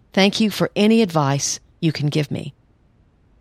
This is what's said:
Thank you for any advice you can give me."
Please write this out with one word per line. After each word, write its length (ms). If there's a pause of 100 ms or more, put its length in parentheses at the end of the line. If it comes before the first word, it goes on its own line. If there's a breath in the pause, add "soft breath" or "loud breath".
(140)
Thank 260
you 100
for 260
any 260
advice 580 (200)
you 120
can 160
give 240
me." 220 (880)